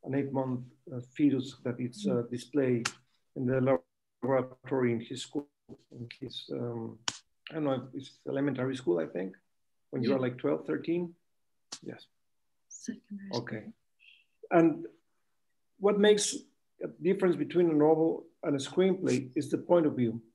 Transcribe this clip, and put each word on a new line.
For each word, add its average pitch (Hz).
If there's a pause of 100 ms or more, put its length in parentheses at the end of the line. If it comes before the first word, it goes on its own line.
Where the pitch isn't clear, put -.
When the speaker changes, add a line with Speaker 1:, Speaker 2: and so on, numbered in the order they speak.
Speaker 1:
an 131
eight-month, 135 (340)
uh, 123 (160)
fetus 139
that 123
is, 123
uh, 120
displayed 123 (480)
in 135
the 131 (440)
laboratory 127
in 113
his 123
school, 143 (440)
in 123 (120)
his, -
um, 117 (520)
I 151
don't 156
know, 131
it's - (100)
elementary 135
school, 170
I 156
think, - (540)
when 139
you 117
Speaker 2:
Yeah. 139
Speaker 1:
are, 131
like, 127
twelve, -
thirteen. 170 (680)
Yes. - (640)
Speaker 2:
Secondary 202
school. 120
Speaker 1:
Okay. - (880)
And 165 (920)
what 202
makes 208 (480)
a - (140)
difference 180
between 165
a 160
novel 160 (180)
and 147
a 135
screenplay 156
is 139
the 156
point 175
of 131
view. 117 (140)